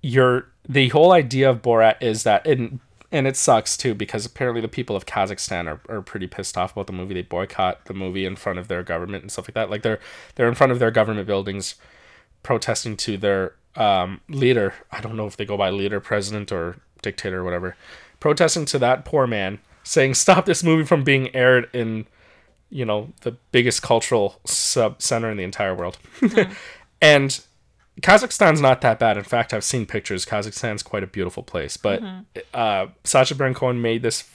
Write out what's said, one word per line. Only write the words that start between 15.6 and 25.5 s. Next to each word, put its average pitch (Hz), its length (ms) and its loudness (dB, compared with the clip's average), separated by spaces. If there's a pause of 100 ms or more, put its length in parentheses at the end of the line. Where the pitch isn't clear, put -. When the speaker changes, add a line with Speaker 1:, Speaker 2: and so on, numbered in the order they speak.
Speaker 1:
leader, 98 300 -2
president, 104 520 -6
or 90 240 -6 (260)
dictator 95 380 -6
or 90 40 -6
whatever. 90 320 -6 (420)
Protesting 160 480 0
to - 140 -2
that 127 240 2
poor 139 220 0
man, 104 340 -4 (240)
saying, 135 300 2
"Stop 185 300 4
this 175 200 0
movie 160 200 4
from 143 200 2
being 135 300 2
aired 127 380 4
in, 113 340 -4 (600)
you 131 160 -6
know, 107 280 -4 (100)
the 117 100 -4 (200)
biggest 120 280 2
cultural 113 640 0
sub - 560 -2
center 117 300 -2
in 107 60 -6
the 92 80 -6
entire 95 300 -4